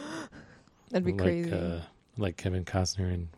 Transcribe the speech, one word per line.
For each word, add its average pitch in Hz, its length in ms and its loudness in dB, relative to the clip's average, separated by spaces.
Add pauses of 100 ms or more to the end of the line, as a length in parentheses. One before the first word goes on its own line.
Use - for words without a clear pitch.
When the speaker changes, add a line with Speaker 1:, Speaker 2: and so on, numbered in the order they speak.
(380)
Speaker 1:
<gasps> - 520 -20
That'd 185 140 2
be 180 80 2
Speaker 2:
Like, - 100 -2
Speaker 1:
crazy. 170 300 4
Speaker 2:
uh, 85 280 0 (360)
like 101 220 -2
Kevin 92 260 0
Costner 92 480 0
in 87 260 -2